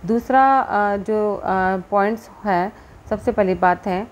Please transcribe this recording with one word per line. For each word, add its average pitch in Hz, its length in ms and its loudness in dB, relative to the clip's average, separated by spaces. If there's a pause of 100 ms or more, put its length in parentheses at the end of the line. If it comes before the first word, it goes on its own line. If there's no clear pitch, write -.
दूसरा, 262 540 2
अ, 208 380 0
जो, 208 380 -2
अ, - 60 -10 (500)
पॉइंट्स 208 380 0 (160)
है, 190 260 0 (380)
सबसे 220 220 -2
पहली 190 220 0
बात 180 340 0
है 196 240 -4